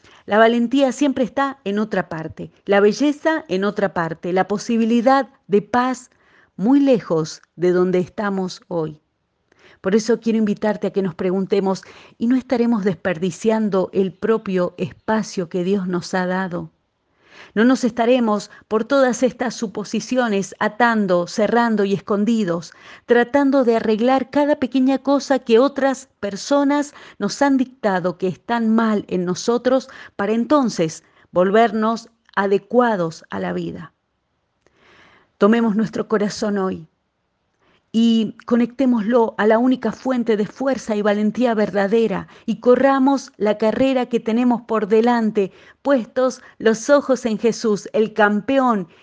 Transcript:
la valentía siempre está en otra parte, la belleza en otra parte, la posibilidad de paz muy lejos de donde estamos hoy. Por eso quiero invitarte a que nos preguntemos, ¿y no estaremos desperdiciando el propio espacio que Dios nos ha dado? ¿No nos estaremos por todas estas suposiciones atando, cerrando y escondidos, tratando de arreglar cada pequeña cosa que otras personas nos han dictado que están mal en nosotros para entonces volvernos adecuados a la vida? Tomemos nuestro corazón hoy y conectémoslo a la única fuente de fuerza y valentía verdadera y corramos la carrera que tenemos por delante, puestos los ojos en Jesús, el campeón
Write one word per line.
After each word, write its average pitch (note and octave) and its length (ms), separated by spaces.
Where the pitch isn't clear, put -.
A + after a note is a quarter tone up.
la G3+ 140
valentía A#3 520
siempre C4 320
está C4+ 400
en G3+ 140
otra G#3 320
parte, D#3+ 420
la G3 140
belleza C#4+ 680
en F#3+ 160
otra G3+ 280
parte, E3+ 400
la F#3 140
posibilidad A#3 840
de G3+ 160
paz B3 480
muy B3 240
lejos F#3 640
de F3 160
donde F3+ 280
estamos F#3+ 680
hoy. D#3 320
Por F#3+ 140
eso A3+ 260
quiero A3+ 200
invitarte G#3 480
a F3 40
que G3 120
nos F#3 100
preguntemos, F#3+ 720
¿y - 80
no B3 100
estaremos A#3 480
desperdiciando F#3+ 1080
el F#3+ 180
propio G3 680
espacio G3 680
que F3+ 140
Dios F#3+ 240
nos F3 280
ha F#3 100
dado? F3+ 460
¿No G#3+ 120
nos B3+ 180
estaremos A#3 640
por A3 160
todas C4 380
estas B3+ 320
suposiciones G#3+ 1040
atando, G#3 720
cerrando A3 580
y G3 80
escondidos, G3 800
tratando C4 580
de A#3 120
arreglar A3+ 560
cada D4 240
pequeña C4+ 420
cosa C4+ 400
que A#3 220
otras C4+ 500
personas C#4 760
nos G3+ 240
han C#4 140
dictado F#3 600
que F#3+ 100
están A3 460
mal A3 340
en F3+ 160
nosotros A#3+ 640
para G3+ 180
entonces A#3 720
volvernos A3 800
adecuados G3 960
a G3 100
la F3+ 140
vida? E3 400
Tomemos A3 380
nuestro A3 320
corazón G#3 500
hoy F#3 300
y A3+ 420
conectémoslo A#3 920
a G3+ 100
la A3 100
única B3+ 340
fuente A#3+ 440
de G#3 100
fuerza B3+ 500
y G#3 60
valentía G#3+ 520
verdadera G3+ 720
y A3 140
corramos C4+ 800
la G#3+ 200
carrera B3 500
que A#3+ 120
tenemos A#3 420
por A3 260
delante, A3 640
puestos B3+ 600
los A3 300
ojos C#4 360
en A3 140
Jesús, G#3+ 540
el G#3+ 200
campeón G#3+ 760